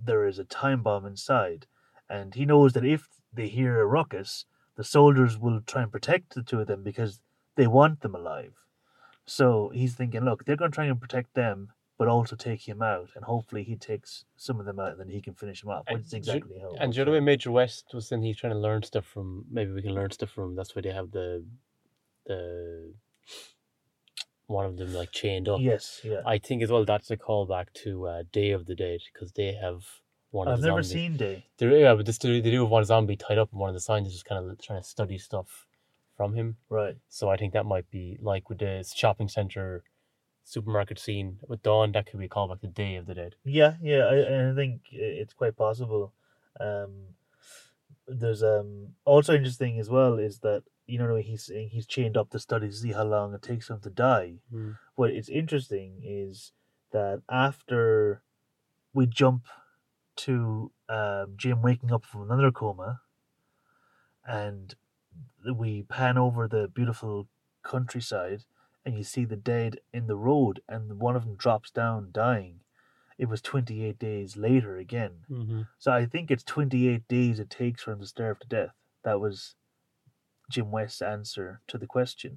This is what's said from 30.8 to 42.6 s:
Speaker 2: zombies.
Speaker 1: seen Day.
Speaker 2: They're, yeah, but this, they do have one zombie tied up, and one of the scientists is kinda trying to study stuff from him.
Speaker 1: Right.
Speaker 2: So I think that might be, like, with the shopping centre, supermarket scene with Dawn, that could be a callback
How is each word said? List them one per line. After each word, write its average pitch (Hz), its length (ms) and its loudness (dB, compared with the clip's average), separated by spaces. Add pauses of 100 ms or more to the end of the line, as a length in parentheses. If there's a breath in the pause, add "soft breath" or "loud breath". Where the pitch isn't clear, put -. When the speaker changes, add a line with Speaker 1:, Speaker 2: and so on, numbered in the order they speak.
Speaker 2:
zombies. - 100 -4
Speaker 1:
seen 170 240 -2
Day. 98 300 -4 (100)
Speaker 2:
They're, 123 200 6
yeah, 139 180 10
but 107 120 2
this, 110 120 -2
they 120 240 2
do 117 180 4
have 113 100 2
one 110 140 6
zombie 107 320 4
tied 107 220 0
up, 110 120 2
and 107 100 -10
one 98 100 -2
of 92 40 -8
the 90 60 -10
scientists 101 360 -2
is 90 60 -16
kinda 95 400 -8
trying 95 200 -10
to - 60 -20
study 95 300 -6
stuff - 480 -12 (480)
from 104 200 -2
him. 113 240 -4 (100)
Speaker 1:
Right. 107 280 -2 (120)
Speaker 2:
So - 220 -4
I 98 80 4
think 104 160 -4
that 107 120 2
might 95 240 -2
be, 92 300 -12
like, 101 280 -4
with 104 100 -10
the 95 240 -4 (120)
shopping 104 340 2
centre, 95 540 -6 (640)
supermarket 104 560 -4
scene 101 480 -6
with 117 160 -10
Dawn, 107 280 6
that 104 140 0
could 101 140 -12
be 95 60 -6
a - 20 -12
callback 92 320 -2